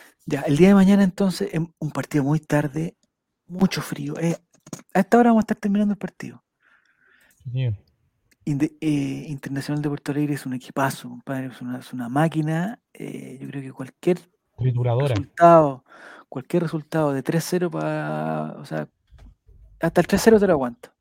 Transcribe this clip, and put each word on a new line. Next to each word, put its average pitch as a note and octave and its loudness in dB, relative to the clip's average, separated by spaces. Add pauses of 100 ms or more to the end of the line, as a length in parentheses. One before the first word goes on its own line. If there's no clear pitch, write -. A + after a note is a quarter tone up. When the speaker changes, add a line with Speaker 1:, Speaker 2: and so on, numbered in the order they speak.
(260)
Speaker 1:
Ya, C#3+ -4
el D3 0
día F3+ 8
de G3+ 8
mañana G3 6
entonces, F#3+ 0
em, E3 -2 (100)
un D3+ -4
partido C#3 -2
muy D3+ 2
tarde, D3+ -2 (500)
mucho F3+ -2
frío. D3 -10
Eh, E3 -2 (580)
a F#3 4
esta A#3 4
hora A#3+ 6
vamos A3 4
a - -8
estar G#3+ -4
terminando G#3 0
el F#3+ -6
partido. - -14 (1000)
Speaker 2:
Sí, B2 -12
señor. B2 -2 (680)
Speaker 1:
Inde-, C#3+ -2
eh, C#3+ -2
Internacional C#3 -6
de D3+ -2
Puerto C#3+ -6
Alegre D3 -2
es C3+ -8
un B2+ -4
equipazo, C3 -6
compadre, C3 -10
es B2 -16
una, B2 -8
es - -18
una B2 -10
máquina. D#3+ -2 (120)
Eh, - -14
yo C3+ -12
creo C#3 -12
que C3 -16
cualquier E3+ -4 (400)
Speaker 2:
Trituradora. A#2+ 0
Speaker 1:
resultado, D3+ 4 (440)
cualquier E3+ -4
resultado D#3 -2
de C3+ -4
tres D#3+ -2
cero F3+ -2
pa-, D#3 -6
o D3 -16
sea, D#3 -8 (920)
hasta E3 2
el E3 2
tres F#3+ 2
cero A3 8
te G3+ 4
lo F3+ 4
aguanto. B2+ -4 (100)